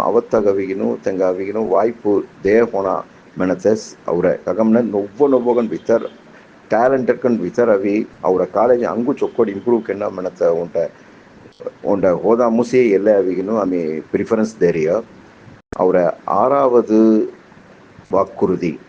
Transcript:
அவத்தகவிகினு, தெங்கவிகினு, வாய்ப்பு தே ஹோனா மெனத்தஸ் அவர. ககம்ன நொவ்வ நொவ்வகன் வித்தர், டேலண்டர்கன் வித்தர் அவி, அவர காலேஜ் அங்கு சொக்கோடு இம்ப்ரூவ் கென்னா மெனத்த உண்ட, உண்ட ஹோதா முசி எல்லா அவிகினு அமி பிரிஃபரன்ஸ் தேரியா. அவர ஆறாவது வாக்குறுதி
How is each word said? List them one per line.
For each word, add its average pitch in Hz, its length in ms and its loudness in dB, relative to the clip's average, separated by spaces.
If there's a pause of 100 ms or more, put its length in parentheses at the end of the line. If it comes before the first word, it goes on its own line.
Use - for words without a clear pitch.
அவத்தகவிகினு, 101 800 0 (140)
தெங்கவிகினு, 95 640 -2
வாய்ப்பு 104 440 0 (320)
தே 104 140 4 (140)
ஹோனா 98 220 -2 (440)
மெனத்தஸ் 92 460 0 (260)
அவர. 87 160 0 (180)
ககம்ன 110 360 2 (120)
நொவ்வ 104 400 0
நொவ்வகன் 120 400 0
வித்தர், - 340 -2 (640)
டேலண்டர்கன் 123 720 0
வித்தர் 110 320 0
அவி, 101 200 0 (320)
அவர 90 160 2 (120)
காலேஜ் 120 380 2
அங்கு 120 280 -2
சொக்கோடு 104 340 -2
இம்ப்ரூவ் 107 320 -2
கென்னா 101 300 -4
மெனத்த 90 320 -2 (140)
உண்ட, 85 140 -8 (1120)
உண்ட 95 160 0 (160)
ஹோதா 117 240 2 (100)
முசி 123 240 2 (160)
எல்லா 104 240 4
அவிகினு 92 340 -2 (100)
அமி 90 160 -2 (300)
பிரிஃபரன்ஸ் 107 500 -2
தேரியா. 85 360 0 (840)
அவர 92 160 2 (440)
ஆறாவது 120 600 2 (1120)
வாக்குறுதி 92 580 -2 (160)